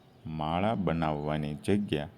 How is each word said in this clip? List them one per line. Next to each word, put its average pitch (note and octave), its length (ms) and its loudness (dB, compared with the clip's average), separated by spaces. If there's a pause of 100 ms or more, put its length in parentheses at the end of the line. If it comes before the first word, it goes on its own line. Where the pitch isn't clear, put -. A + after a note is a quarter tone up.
(260)
માળા D#2+ 500 0
બનાવવાની D2+ 800 0
જગ્યા F2 640 0